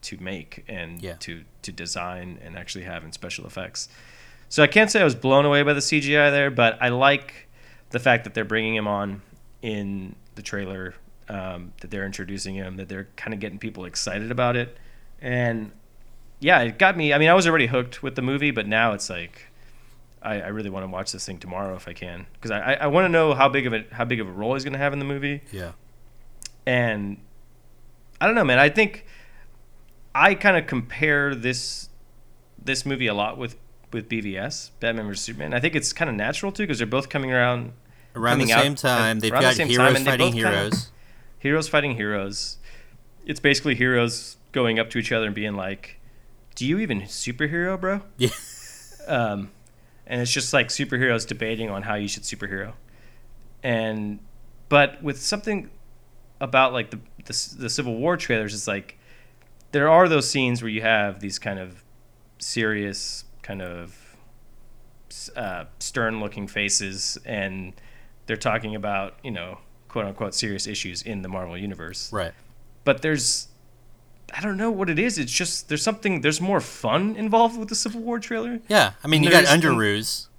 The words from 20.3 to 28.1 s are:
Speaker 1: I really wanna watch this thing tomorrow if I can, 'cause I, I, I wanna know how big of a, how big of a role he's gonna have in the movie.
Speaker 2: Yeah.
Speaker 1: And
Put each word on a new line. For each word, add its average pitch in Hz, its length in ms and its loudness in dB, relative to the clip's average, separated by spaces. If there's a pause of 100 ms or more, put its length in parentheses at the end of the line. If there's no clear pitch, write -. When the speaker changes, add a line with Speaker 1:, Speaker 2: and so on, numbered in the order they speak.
Speaker 1:
I 85 60 -8
really 104 220 -6
wanna 95 180 -8
watch 92 240 -6
this 92 140 -10
thing 92 140 -10
tomorrow 92 360 -8
if 90 120 -14
I 87 60 -14
can, 90 340 -12 (140)
'cause 113 100 -6
I, 104 80 0
I, 127 140 0
I 147 140 0
wanna 180 220 4
know 160 240 6
how 135 160 6
big 131 160 0
of 120 80 0
a, 110 180 -2
how 117 140 -2
big 120 140 -2
of 101 80 -4
a 92 40 -12
role 104 220 -2
he's 135 100 -4
gonna 135 140 -6
have 139 160 0
in - 60 -4
the 135 60 -4
movie. 143 360 -4 (100)
Speaker 2:
Yeah. 90 200 -10 (920)
Speaker 1:
And 110 560 0 (1000)